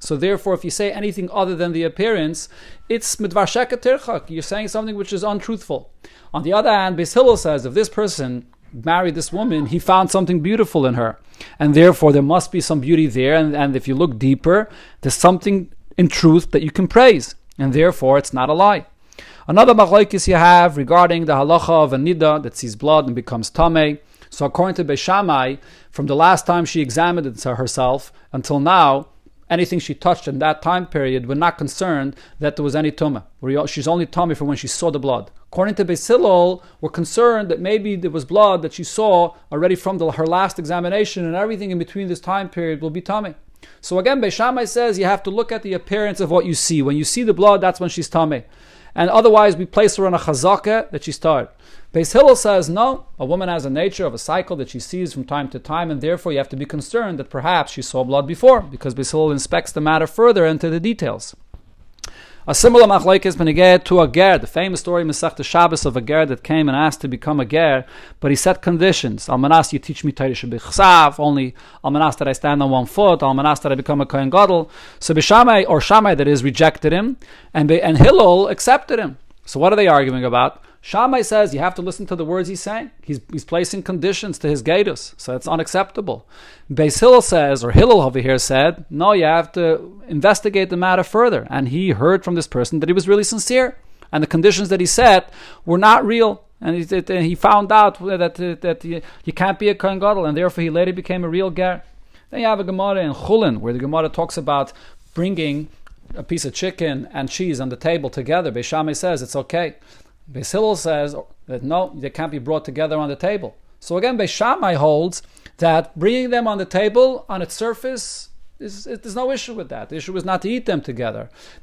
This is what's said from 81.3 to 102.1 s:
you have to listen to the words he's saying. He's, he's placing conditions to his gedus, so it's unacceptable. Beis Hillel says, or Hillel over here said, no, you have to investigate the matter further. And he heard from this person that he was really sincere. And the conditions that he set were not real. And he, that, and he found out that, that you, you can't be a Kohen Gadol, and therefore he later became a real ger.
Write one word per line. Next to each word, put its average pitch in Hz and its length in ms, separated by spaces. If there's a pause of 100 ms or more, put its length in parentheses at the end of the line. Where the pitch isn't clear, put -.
you 139 60
have 180 160
to 180 60
listen 185 240
to 180 100
the 165 80
words 175 240
he's 190 140
saying. 220 300 (100)
He's, 143 180 (140)
he's - 100
placing 180 400
conditions 185 560
to 156 80
his 143 160
gedus, 180 540
so 127 180
it's 123 120
unacceptable. 165 800 (460)
Beis 147 300
Hillel 247 200
says, 139 440
or 120 60
Hillel 220 280
over 131 200
here 131 180
said, 143 520
no, 170 220
you 180 140
have 165 280
to 165 540
investigate 190 640
the 180 80
matter 180 260
further. 214 460
And 135 180
he 175 220
heard 165 340
from 175 120
this 165 120
person 123 320
that 147 80
he 175 60
was 180 160
really 208 160
sincere. 247 520 (320)
And 151 140
the 147 40
conditions 185 420
that 190 100
he 180 60
set 202 480 (320)
were 170 120
not 214 280
real. 220 400 (160)
And 165 160
he, 170 80
that, 180 240
and 180 160
he 175 100
found 202 380
out 208 260
that, 180 360 (260)
that 170 240
you, 165 160 (240)
you 165 80
can't 190 260
be 208 80
a 202 80
Kohen 196 240
Gadol, 196 260
and 151 120
therefore 175 260
he 165 60
later 180 240
became 180 320
a 165 40
real 185 200
ger. 180 340 (460)